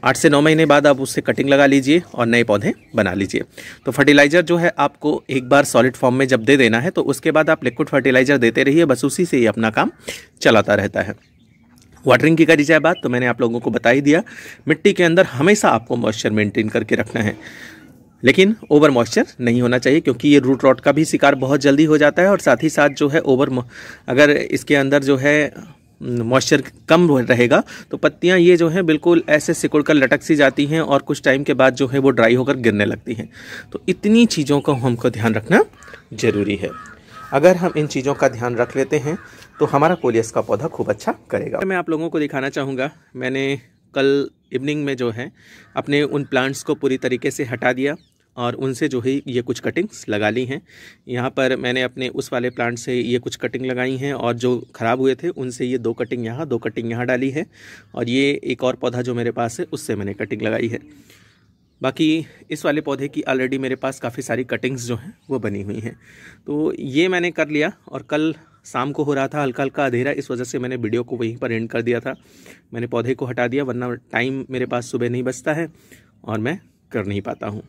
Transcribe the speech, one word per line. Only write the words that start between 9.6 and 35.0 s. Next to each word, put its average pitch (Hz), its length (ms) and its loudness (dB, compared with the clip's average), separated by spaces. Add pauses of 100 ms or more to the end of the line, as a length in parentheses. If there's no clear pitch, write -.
काम 139 220 0 (500)
चलाता 110 340 4
रहता 101 260 -2
है। 101 140 -6 (920)
वाटरिंग 135 320 4
की 165 80 6
करी 151 180 4
जाए 156 160 4
बात 156 240 0
तो 131 60 -2
मैंने 123 180 0
आप 120 140 -2
लोगों 120 180 -2
को 120 120 -4
बता 117 180 0
ही 135 120 4
दिया। 147 200 4 (460)
मिट्टी 160 260 2
के 180 100 2
अंदर 175 240 4
हमेशा 196 420 2
आपको 120 280 0
मॉइस्चर 113 340 -2
मेंटेन 107 380 0
करके 117 260 -2
रखना 113 260 -4
है, 107 140 -2 (880)
लेकिन 185 320 6 (160)
ओवर 147 200 6
मॉइस्चर 120 340 2 (160)
नहीं 120 200 2
होना 123 160 2
चाहिए 135 240 2
क्योंकि 135 280 0
ये 143 100 8
रूट 127 240 0
रॉट 131 180 4
का 143 100 2
भी 151 140 2
शिकार 143 320 4
बहुत 135 240 0
जल्दी 143 240 6
हो 156 120 4
जाता 147 240 4
है 190 80 4
और 196 120 4
साथ 131 220 2
ही 160 60 2
साथ 147 220 2
जो 139 180 0
है 156 120 0
ओवर 135 280 2
मॉ-, 127 160 -4 (420)
अगर 143 240 6
इसके 143 440 0
अंदर 139 280 2
जो 139 140 2
है 147 600 -2 (240)
मॉइस्चर 127 600 0 (280)
कम 170 180 6 (120)
रहेगा 123 420 4 (300)
तो - 60 -8
पत्तियां 170 420 0
ये 175 180 8
जो 165 120 4
हैं 175 160 -2
बिल्कुल 165 440 2
ऐसे 151 240 2
सिकुड़ 151 300 0
कर 156 100 2
लटक 139 300 2
सी 160 120 0
जाती 143 300 2
हैं 156 160 0
और 143 200 0
कुछ - 220 -6
टाइम 139 200 2
के 143 100 0
बाद 131 220 4
जो 131 120 -2
है 135 120 0
वो 135 100 4
ड्राई 120 260 4
होकर 131 220 0
गिरने 104 280 2
लगती 113 280 -6
हैं। 107 140 -10 (440)
तो - 180 -10
इतनी 214 380 4
चीज़ों 143 340 0
का 147 140 0
हमको 123 340 0